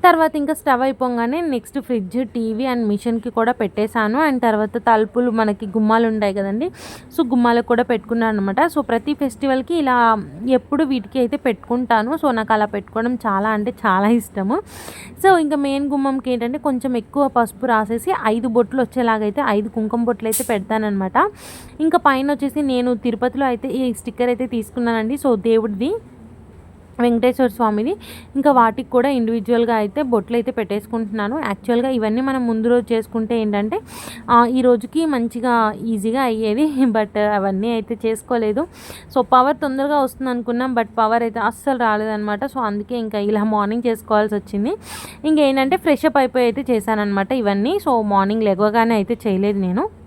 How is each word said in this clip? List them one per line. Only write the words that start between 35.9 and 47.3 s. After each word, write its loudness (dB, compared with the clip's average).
అయ్యేది, 0
but 0
అవన్నీ 0
అయితే -4
చేసుకోలేదు. -2
So 2
పవర్ 6
తొందరగా 0
వస్తుంది -2
అనుకున్నాం, -2
but 0
పవర్ 2
అయితే -4
అస్సలు -2
రాలేదన్నమాట. -2
So -6
అందుకే -4
ఇంకా -4
ఇలా 0
మార్నింగ్ 0
చేసుకోవాల్సి 0
వచ్చింది. -4
ఇంకేంటంటే 2
ఫ్రెష్ 0
అప్ 2
అయిపోయి 2
అయితే -2
చేశానన్నమాట 0